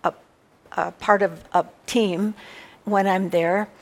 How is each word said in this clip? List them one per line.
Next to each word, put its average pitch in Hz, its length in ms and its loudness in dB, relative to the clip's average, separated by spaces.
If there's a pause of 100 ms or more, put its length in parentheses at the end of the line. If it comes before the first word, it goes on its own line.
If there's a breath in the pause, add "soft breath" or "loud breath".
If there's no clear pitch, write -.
a, 170 100 0 (580)
a 170 220 -4
part 208 280 2
of 165 220 -2 (100)
a 180 120 2 (200)
team 208 480 0 (520 loud breath)
when 196 200 2
I'm 190 240 0
there, 175 380 2 (140 loud breath)